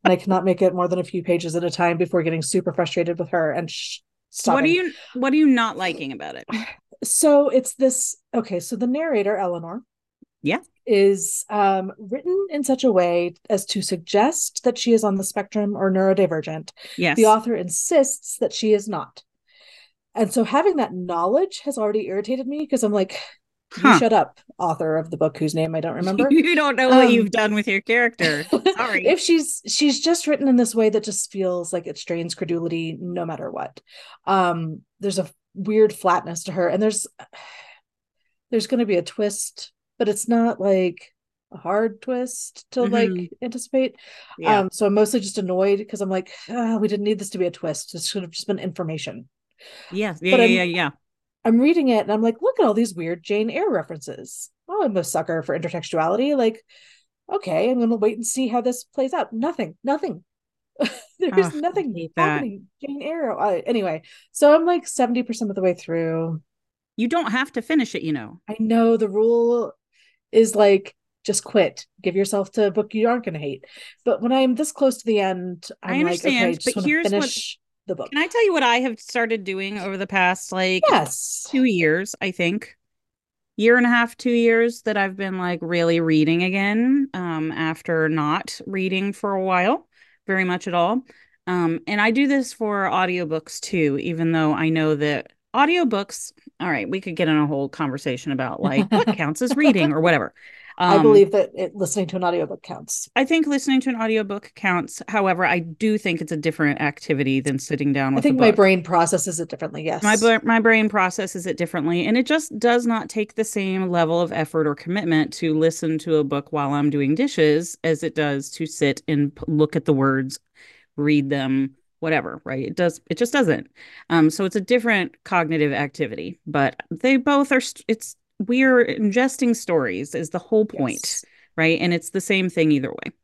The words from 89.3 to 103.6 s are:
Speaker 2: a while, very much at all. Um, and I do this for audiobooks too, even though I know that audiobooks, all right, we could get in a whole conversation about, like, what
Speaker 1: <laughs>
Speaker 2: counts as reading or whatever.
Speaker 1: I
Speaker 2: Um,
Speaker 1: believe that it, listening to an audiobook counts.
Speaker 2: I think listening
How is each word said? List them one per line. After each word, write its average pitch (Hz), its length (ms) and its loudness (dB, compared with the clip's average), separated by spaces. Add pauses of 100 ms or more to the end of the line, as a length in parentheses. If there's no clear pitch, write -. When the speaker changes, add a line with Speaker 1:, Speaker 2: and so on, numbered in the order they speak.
Speaker 2:
a 190 100 -2
while, 190 440 0 (400)
very 190 160 0
much 180 240 -4
at 175 60 -4
all. 190 280 2 (460)
Um, 170 400 0
and 208 140 -2
I 226 100 2
do 277 160 2
this 269 260 0
for 208 320 -2
audiobooks 180 720 -2
too, 151 420 0
even 165 300 -2
though 156 220 2
I 160 160 0
know 156 260 2
that 147 380 -4 (200)
audiobooks, 269 800 0 (280)
all 175 120 -4
right, 117 180 -4
we 190 120 -4
could 175 160 -8
get 175 100 0
in 156 100 2
a 147 80 4
whole 139 240 -2
conversation 139 640 -6
about, 127 300 -4
like, 190 300 0
what 403 160 4
Speaker 1:
<laughs> 214 100 0
Speaker 2:
counts 156 240 -4
as 247 140 0
reading 226 360 4
or 151 80 0
whatever. 160 340 2 (440)
Speaker 1:
I 180 180 4
Speaker 2:
Um, 156 80 6
Speaker 1:
believe 190 300 10
that 196 200 2
it, 185 220 -6
listening 190 320 -4
to 190 80 -10
an 180 80 -2
audiobook 175 400 -2
counts. - 520 -10
Speaker 2:
I 269 100 4
think 320 200 2
listening 277 360 2